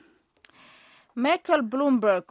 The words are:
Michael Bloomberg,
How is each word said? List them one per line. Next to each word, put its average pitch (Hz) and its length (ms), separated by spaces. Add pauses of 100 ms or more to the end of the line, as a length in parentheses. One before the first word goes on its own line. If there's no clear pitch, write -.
(1160)
Michael 311 460
Bloomberg, 220 680